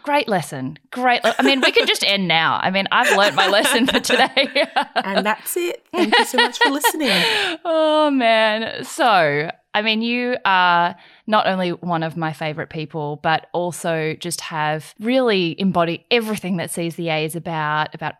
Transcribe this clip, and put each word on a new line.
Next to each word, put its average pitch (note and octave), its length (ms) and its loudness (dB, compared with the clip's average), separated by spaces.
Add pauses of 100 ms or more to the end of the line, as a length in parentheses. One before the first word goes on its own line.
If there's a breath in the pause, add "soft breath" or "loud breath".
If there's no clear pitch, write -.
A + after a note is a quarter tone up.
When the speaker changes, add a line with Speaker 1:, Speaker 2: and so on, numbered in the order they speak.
Speaker 1:
great C#4+ 220 0
lesson. D#3 520 -4 (120)
Great. B3 320 0
Le-, A3+ 160 2
I C4+ 40 2
mean, C4+ 180 4
we E4+ 100 4
could G#4+ 160 2
just G#4 180 0
end G3 240 0
now. D#3+ 340 2
I F#3 80 0
mean, G3 200 0
I've A#3+ 240 2
learnt G3+ 200 4
my F#3+ 140 2
lesson B3+ 380 2
for B3+ 140 0
today. C4+ 540 2
<laughs> C4+ 400 -2
Speaker 2:
And G3 320 -2
that's - 300 -4
it. F4 360 -6
Thank E4+ 240 2
you A#4 80 4
so G#4 140 -4
much A#4 200 2
for A#4+ 120 4
listening. D4+ 400 0
Speaker 1:
<laughs> F#4 540 0
Oh, D#4 460 2
man. A3+ 720 2
So, E3+ 640 2 (240)
I G#3 80 0
mean, A3 200 0
you B3 420 -2
are F3+ 520 2 (300 loud breath)
not G#3+ 200 2
only F#3 240 0
one E3+ 320 -4
of E3 140 -6
my D#3+ 160 -4
favourite D#3 380 -6
people, D3+ 520 -8
but D#3+ 300 -2
also D#3+ 640 -4
just D#3+ 280 -10
have D3+ 580 -4
really A3 580 0
embodied E3+ 520 0
everything G#3+ 480 -2
that C#3 120 -6
Seize E3+ 260 -6
the E3+ 120 -6
A D#3 160 -2
is D#3 120 -6
about, D3+ 580 -4
about D#3 240 -8